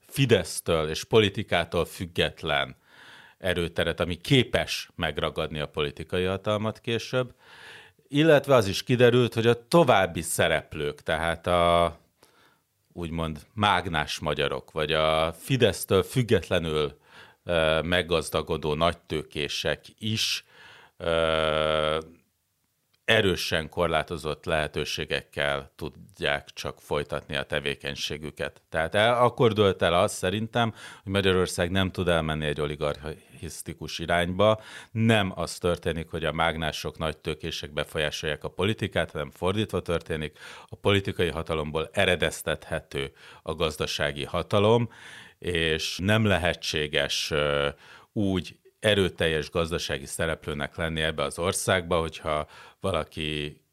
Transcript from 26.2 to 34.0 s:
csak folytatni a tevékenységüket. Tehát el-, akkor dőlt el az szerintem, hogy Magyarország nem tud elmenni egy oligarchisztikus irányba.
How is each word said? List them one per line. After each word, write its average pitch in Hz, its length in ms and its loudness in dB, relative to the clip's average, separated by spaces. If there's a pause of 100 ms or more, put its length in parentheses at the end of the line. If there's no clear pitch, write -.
csak - 280 -10
folytatni 73 560 -6
a 67 60 -2
tevékenységüket. 71 1300 -6
Tehát 82 260 -2
el-, 117 280 4
akkor 120 300 4
dőlt 101 300 2
el 85 120 4
az 98 180 4
szerintem, 110 600 -2 (280)
hogy 95 100 -8
Magyarország 92 580 2
nem 95 200 2
tud 90 180 -2
elmenni 78 380 0
egy 73 140 -2
oligarchisztikus 76 1400 -8
irányba. 87 640 2 (300)